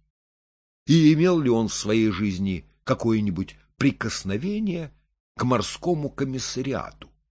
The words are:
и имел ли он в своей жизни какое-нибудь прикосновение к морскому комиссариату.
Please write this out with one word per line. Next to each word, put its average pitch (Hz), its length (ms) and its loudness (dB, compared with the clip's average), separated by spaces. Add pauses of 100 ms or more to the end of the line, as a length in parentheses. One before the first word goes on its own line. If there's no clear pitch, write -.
(880)
и 156 260 8
имел 170 260 4
ли 139 120 2
он 113 180 2
в - 60 -8
своей 110 360 2
жизни 95 540 -2 (200)
какое-нибудь 104 720 -2 (180)
прикосновение 156 1120 -4 (460)
к - 80 -2
морскому 143 640 -2
комиссариату. 131 1040 -8 (180)